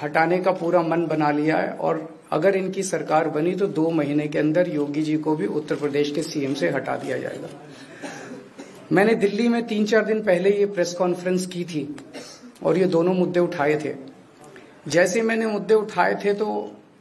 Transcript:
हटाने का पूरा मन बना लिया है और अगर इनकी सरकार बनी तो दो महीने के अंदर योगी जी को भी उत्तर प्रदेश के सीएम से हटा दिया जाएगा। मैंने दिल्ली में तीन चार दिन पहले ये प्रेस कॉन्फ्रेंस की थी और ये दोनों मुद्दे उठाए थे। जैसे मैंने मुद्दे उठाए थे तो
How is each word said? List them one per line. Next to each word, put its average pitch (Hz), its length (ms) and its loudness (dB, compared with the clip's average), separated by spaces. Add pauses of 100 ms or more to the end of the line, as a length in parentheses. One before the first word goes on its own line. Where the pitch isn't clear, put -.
हटाने 165 360 2
का 180 120 2
पूरा 175 320 2
मन 165 240 0
बना 156 240 2
लिया 151 260 2
है 190 140 0
और 160 500 -4 (100)
अगर 180 260 4
इनकी 185 260 -2
सरकार 156 460 0
बनी 151 260 0
तो 190 120 0
दो 160 240 0
महीने 151 380 0
के 147 100 -2
अंदर 156 300 2
योगी 147 340 -2
जी 151 140 0
को 151 200 0
भी 180 100 -2
उत्तर 151 280 -2
प्रदेश 147 360 0
के 165 120 -2
सीएम 139 320 -2
से 170 160 0
हटा 131 260 -2
दिया 127 220 -6
जाएगा। - 300 -8 (1400)
मैंने 208 220 6
दिल्ली 202 340 2
में 233 180 0
तीन 214 180 0
चार 214 200 4
दिन 214 180 0
पहले 185 280 2
ये 202 160 2
प्रेस 175 280 -2
कॉन्फ्रेंस 180 520 0
की 175 180 -6
थी 151 320 -6 (680)
और 160 160 2
ये 190 60 4
दोनों 190 300 2
मुद्दे 175 260 2
उठाए 151 440 0
थे। 139 100 -4 (960)
जैसे 185 340 2
मैंने 226 240 0
मुद्दे 208 280 2
उठाए 202 400 2 (100)
थे 202 100 2
तो 208 380 -4 (280)